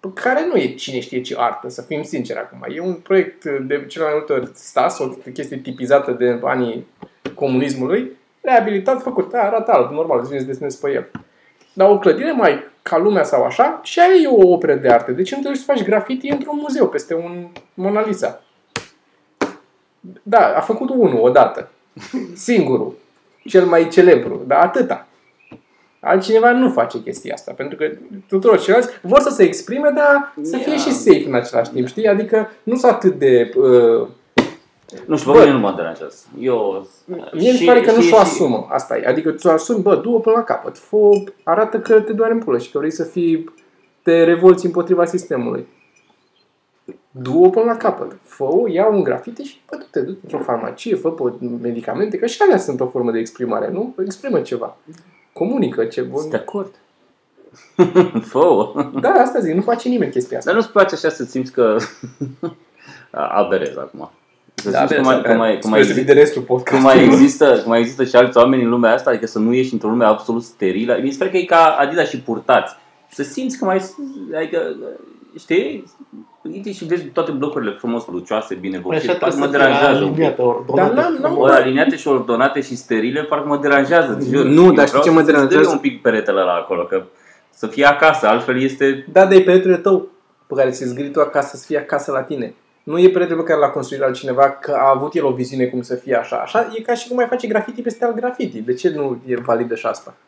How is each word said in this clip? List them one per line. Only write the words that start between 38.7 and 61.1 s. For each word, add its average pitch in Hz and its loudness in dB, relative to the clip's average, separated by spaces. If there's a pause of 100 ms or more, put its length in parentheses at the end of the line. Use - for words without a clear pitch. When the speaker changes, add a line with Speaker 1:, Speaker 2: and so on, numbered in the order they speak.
Speaker 1:
Asta 135 -4
e. - -4
Adică 156 0
ți-o 170 0
asumi, 180 0
bă, 190 4
du-o 226 0
până 226 2
la 226 0
capăt. - -6
Fă-o, 208 2 (340)
arată 214 0
că 220 4
te 220 -8
doare 226 0
în 226 0
pulă 135 -2
și 123 -8
că 143 -6
vrei 151 -4
să 160 -8
fii, 165 -2 (580)
te 165 4
revolți 175 4
împotriva 170 0
sistemului. 147 -6 (1400)
Du-o 135 4
până 220 4
la 233 0
capăt. - -4
Fă-o, 170 -2
ia 185 0
un 208 2
graffiti 233 -6
și, - -18 (100)
bă, 294 -12
du-te, - -8
du-te - -8
într-o - -12
farmacie, 120 -6
fă 160 -4
pe 160 -10 (400)
medicamente, 120 -6
că 233 -4
și 240 -4
alea 370 4
sunt 127 -6
o 127 -2
formă 120 -4
de 113 -2
exprimare, 110 -6
nu? 226 -8 (100)
Exprimă 202 -4
ceva. - -10 (560)
Comunică 180 -4
ce - -6
bun. 127 -8
Speaker 2:
Sunt 156 -10
de - -6
acord. - -8 (760)
<laughs> - 0
Fă-o. 139 4 (280)
Speaker 1:
Da, - 0
asta 359 2
zic, 165 -2
nu 185 0
face 233 -2
nimeni 208 -2
chestia 123 -6
asta. - -4
Speaker 2:
Dar 214 2
nu-ți 226 -4
place 190 2
așa 160 -4
să 143 -6